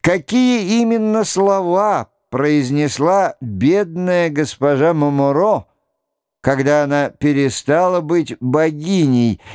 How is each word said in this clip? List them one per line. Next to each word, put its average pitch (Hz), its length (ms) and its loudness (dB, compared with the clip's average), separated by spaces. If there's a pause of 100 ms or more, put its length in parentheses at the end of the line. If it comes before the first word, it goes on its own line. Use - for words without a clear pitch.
Какие 226 800 0
именно 220 420 0
слова 196 840 0 (220)
произнесла 147 1120 0
бедная 170 880 0
госпожа 147 640 0
Моморо, 147 720 0 (760)
когда 139 420 2
она 143 240 -2
перестала 147 920 0
быть 156 400 -2
богиней 147 1000 0 (140)